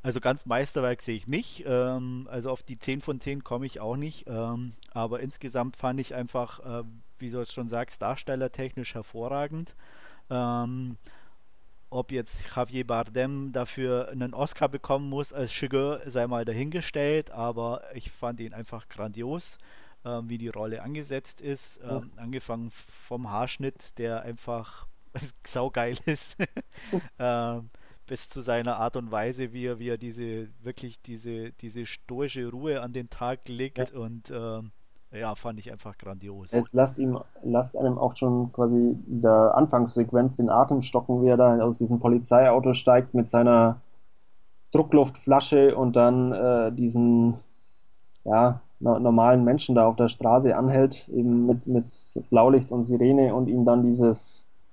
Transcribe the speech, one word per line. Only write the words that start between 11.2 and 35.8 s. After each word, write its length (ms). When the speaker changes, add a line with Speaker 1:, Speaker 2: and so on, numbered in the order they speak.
Speaker 1:
ob 220
jetzt 320
Javier 300
Bardem 640
dafür 580
einen 240
Oscar 340
bekommen 400
muss 240
als 200
Chigurh, 540
sei 200
mal 180
dahingestellt, 840
aber 520
ich 160
fand 300
ihn 140
einfach 340
grandios, 680
ähm, 240
wie 100
die 100
Rolle 340
angesetzt 580
ist. 480
Speaker 2:
Ja. 140
Speaker 1:
Ähm, 140
angefangen 560
vom 580
Haarschnitt, 680
der 240
einfach 640
<laughs> 320
saugeil 500
ist, 320
<laughs> 540
Speaker 2:
Hm. 80
Speaker 1:
ähm, 520
bis 220
zu 140
seiner 340
Art 200
und 140
Weise, 420
wie 140
er, 120
wie 100
er 100
diese, 500
wirklich 400
diese, 500
diese 340
stoische 640
Ruhe 320
an 100
den 160
Tag 400
legt 420
Speaker 2:
Ja. 20
Speaker 1:
und, 380
ähm, 420
ja, 240
fand 260
ich 120
einfach 240